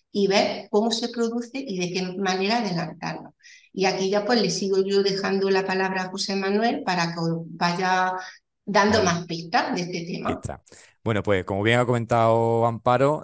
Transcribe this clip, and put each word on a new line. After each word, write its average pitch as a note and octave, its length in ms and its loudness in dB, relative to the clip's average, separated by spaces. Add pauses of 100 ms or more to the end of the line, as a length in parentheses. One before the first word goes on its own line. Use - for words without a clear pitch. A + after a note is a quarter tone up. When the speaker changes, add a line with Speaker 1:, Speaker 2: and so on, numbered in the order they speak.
(120)
Speaker 1:
y G3+ 160 2
ver G3+ 420 2
cómo A3 220 2
se - 160 -4
produce A#3 580 -4
y F#3 140 -6
de F3 140 -4
qué F#3 240 -4
manera G3 400 0
adelantarnos. E3 760 -6 (360)
Y F#3 140 -2
aquí F#3+ 240 0
ya, G#3 160 0
pues, A#3 160 2
le F#3 80 2
sigo F#3+ 340 0
yo G3 180 2
dejando F#3+ 480 0
la F#3+ 160 2
palabra F#3+ 360 -2
a F#3 80 -6
José G3 260 -6
Manuel G#3 480 0
para E3+ 300 0
que F3 80 -6
os E3 240 0
vaya F#3 680 0 (540)
dando G3+ 320 4
Speaker 2:
Vale. F#3+ 120 2
Speaker 1:
más E3+ 180 -2
pistas B3 460 -2
de F3+ 100 -2
este E3+ 280 -8
tema. G#3 240 -6
Speaker 2:
Pista. - 260 -12 (440)
Bueno, G#2+ 180 0
pues, F#2+ 220 2
como G2+ 180 -2
bien A#2 160 4
ha B2 60 2
comentado A#2 800 2
Amparo, B2 580 2